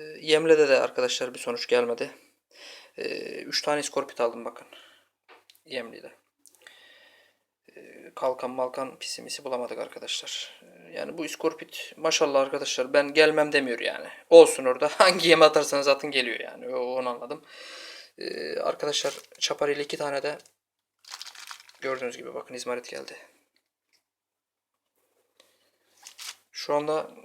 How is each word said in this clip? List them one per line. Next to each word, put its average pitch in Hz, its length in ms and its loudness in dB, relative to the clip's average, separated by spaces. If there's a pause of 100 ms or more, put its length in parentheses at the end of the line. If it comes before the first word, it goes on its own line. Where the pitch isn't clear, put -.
(220)
yemlede 156 480 6
de 131 100 8
arkadaşlar 123 540 -2
bir 123 60 -14
sonuç 120 280 -8
gelmedi. 123 440 0 (880)
Ee, - 440 -10
üç - 200 -6
tane 147 180 -2
iskorpit 135 420 -6
aldım 117 240 -4
bakın. - 220 -14 (1000)
Yemliğe. 127 460 -12 (1600)
Ee, - 400 -20
kalkan 127 360 -4
malkan 127 480 -6
pisi - 220 -10
misi 120 220 -12
bulamadık 123 360 -6
arkadaşlar. - 800 -12
Ee, 175 300 -20
yani - 260 -10
bu 160 80 -6
iskorpit - 720 -8
maşallah 151 440 2
arkadaşlar 135 520 -4
ben 143 200 2
gelmem 156 380 6
demiyor 135 280 0
yani. - 280 -4 (220)
Olsun 156 360 12
orada. 127 220 2
<laughs> - 100 -4
Hangi 180 320 6
yeme 160 160 10
atarsanız 143 420 4
atın 143 240 0
geliyor 123 280 -2
yani. 123 360 -12
O, 127 40 -4
onu 127 300 -4
anladım. 123 340 -10 (760)
Ee, - 420 -8
arkadaşlar 147 540 -4 (260)
çapar 147 300 -2
ile 143 140 -2
iki 147 140 -8
tane 143 260 -4
de 147 140 -6 (1400)
gördüğünüz 131 360 -6
gibi 127 160 -14
bakın 131 200 -12
izmarit 123 360 -8
geldi. - 280 -14 (3250)
Şu - 220 -6
anda 156 380 -2 (140)